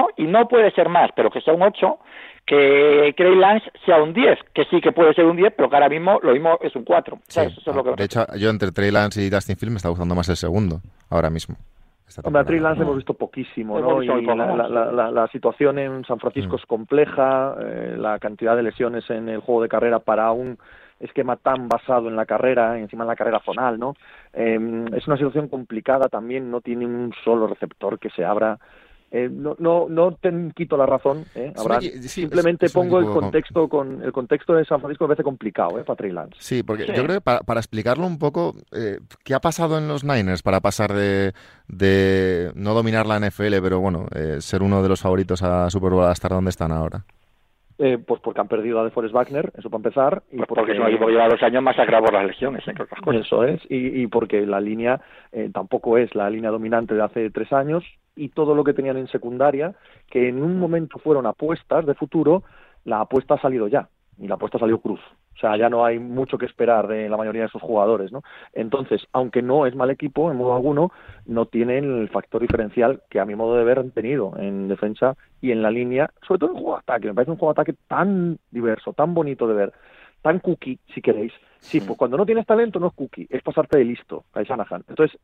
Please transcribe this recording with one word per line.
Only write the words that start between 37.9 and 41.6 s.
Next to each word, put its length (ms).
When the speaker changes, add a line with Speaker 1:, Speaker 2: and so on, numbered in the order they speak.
Speaker 2:
un 140
poco, 340
eh, 280
¿qué 100
ha 60
pasado 400
en 80
los 160
Niners 400
para 160
pasar 340
de, 400